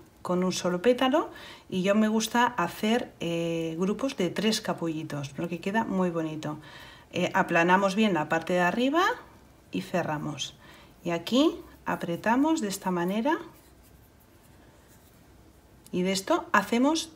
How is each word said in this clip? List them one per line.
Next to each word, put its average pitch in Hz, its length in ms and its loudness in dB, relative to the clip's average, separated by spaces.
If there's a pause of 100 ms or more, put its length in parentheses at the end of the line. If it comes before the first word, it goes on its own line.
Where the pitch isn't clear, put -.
(240)
con 180 200 0
un 185 80 2
solo 180 300 -2
pétalo, 262 480 2 (400)
y 185 140 -2
yo 202 120 4
me 214 120 4
gusta 220 380 2
hacer, 220 720 -2
eh, 165 600 -2
grupos 208 380 -2
de 175 120 0
tres 214 320 0
capullitos, 160 680 -4
porque 170 300 -6
queda 208 260 0
muy 185 240 0
bonito. 156 480 -4 (540)
Eh, - 220 -2
aplanamos 180 640 4
bien 214 180 4
la 151 160 0
parte 165 240 0
de 180 80 2
arriba 254 420 2 (680)
y 185 100 -4
cerramos. 151 720 -4 (480)
Y 170 80 -4
aquí 233 440 2 (300)
apretamos 226 760 0
de 208 60 -4
esta 190 240 -4
manera. 202 460 0 (2500)
Y 180 120 -2
de 190 80 0
esto 196 400 0
hacemos 247 640 2